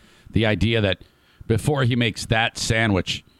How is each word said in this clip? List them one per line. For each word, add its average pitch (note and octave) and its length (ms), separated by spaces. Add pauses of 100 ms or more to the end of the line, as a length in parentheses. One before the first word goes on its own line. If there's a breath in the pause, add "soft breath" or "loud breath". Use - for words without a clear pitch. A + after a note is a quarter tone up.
(300 loud breath)
The G#2+ 160
idea A2 360
that G2 200 (460 soft breath)
before C3+ 360
he B2 120
makes A#2 300
that A2+ 320
sandwich, A2+ 680 (160 soft breath)